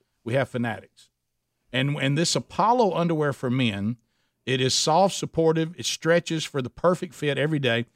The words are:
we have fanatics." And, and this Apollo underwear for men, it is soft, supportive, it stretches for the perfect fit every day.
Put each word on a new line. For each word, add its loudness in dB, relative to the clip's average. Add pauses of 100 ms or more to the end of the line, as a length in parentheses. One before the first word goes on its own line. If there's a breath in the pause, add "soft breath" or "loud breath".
(240)
we -4
have 0
fanatics." -6 (640)
And, -2
and 0
this 0
Apollo 2
underwear 0
for -4
men, -2 (500)
it -2
is 0
soft, 2
supportive, 0
it -8
stretches 0
for -6
the -6
perfect -2
fit -2
every 0
day. 0